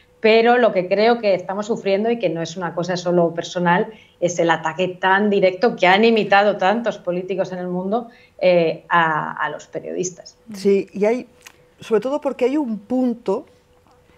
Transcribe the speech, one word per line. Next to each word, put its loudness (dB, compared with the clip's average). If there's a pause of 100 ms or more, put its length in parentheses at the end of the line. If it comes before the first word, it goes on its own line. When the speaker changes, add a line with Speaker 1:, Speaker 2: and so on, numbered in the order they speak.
(200)
Speaker 1:
Pero 4
lo 4
que -2
creo 2
que 2
estamos -6
sufriendo -2
y -2
que -2
no -6
es -10
una -6
cosa -4
solo 0
personal, 0 (300)
es -2
el 2
ataque -2
tan 0
directo 2
que 2
han 6
imitado 4
tantos -2
políticos -6
en -10
el -8
mundo, -4 (300)
eh, 2
a, 0
a -6
los -14
periodistas. -10 (160)
Speaker 2:
Sí, 0
y -2
hay, -2 (520)
sobre 0
todo -4
porque -2
hay 0
un -4
punto -2 (720)